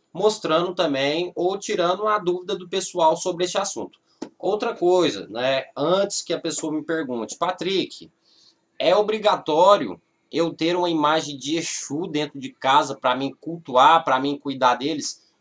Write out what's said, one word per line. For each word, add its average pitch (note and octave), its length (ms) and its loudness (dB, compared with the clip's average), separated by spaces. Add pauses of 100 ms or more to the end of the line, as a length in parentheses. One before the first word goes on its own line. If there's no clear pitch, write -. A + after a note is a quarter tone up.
(120)
mostrando F3+ 600 0
também D#3+ 640 0
ou F#3 240 -2
tirando F#3+ 480 -2
a G#3+ 120 2
dúvida F3+ 360 -4
do F3 140 -10
pessoal F3 480 0
sobre F3 280 -2
este F3+ 140 -2
assunto. B2 400 -8 (400)
Outra G#3 340 -2
coisa, E3+ 540 2
né, C3 380 -2 (120)
antes F#3 460 0
que - 100 -6
a D3+ 80 -4
pessoa D#3 320 -6
me D3+ 120 -6
pergunte, B2+ 520 -6
"Patrick, E3+ 720 -4 (680)
é E3 160 4
obrigatório G3 1040 2 (300)
eu E3 240 -2
ter E3+ 220 0
uma F3+ 120 0
imagem D3+ 480 0
de C#3 200 -4
Exu D#3 500 -6
dentro D3 320 -4
de C3+ 120 -10
casa D3+ 440 0
pra B2+ 220 0
mim C3+ 240 -6
cultuar, D#3+ 640 4
pra C3 160 2
mim C#3+ 180 -2
cuidar B2+ 380 0
deles?" C#3 480 -6 (160)